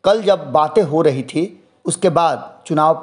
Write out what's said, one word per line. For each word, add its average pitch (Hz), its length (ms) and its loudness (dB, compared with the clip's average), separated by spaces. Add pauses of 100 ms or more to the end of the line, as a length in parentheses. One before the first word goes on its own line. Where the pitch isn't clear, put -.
कल 214 180 2
जब 170 300 0
बातें 156 300 2
हो 156 200 0
रही 135 200 0
थी, 160 420 -6 (200)
उसके 175 240 -2
बाद 156 580 -2
चुनाव 156 360 2